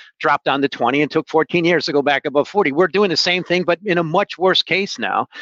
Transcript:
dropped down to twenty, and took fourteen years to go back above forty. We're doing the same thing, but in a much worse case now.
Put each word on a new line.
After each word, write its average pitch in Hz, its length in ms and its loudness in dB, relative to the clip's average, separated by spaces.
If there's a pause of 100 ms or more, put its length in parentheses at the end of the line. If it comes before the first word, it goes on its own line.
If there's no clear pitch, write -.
(200)
dropped 147 240 0
down 139 180 0
to 139 60 0
twenty, 131 340 0
and 143 80 -2
took 160 180 -2
fourteen 165 360 0
years 165 220 2
to 160 60 -6
go 143 80 2
back 139 240 0
above 139 240 0
forty. 185 240 0
We're 175 140 2
doing 190 240 0
the 156 60 -2
same 180 260 0
thing, 175 220 -2
but 170 200 0
in 175 140 0
a 175 40 0
much 170 360 -2
worse 180 240 2
case 190 360 -4
now. 101 280 -2 (160)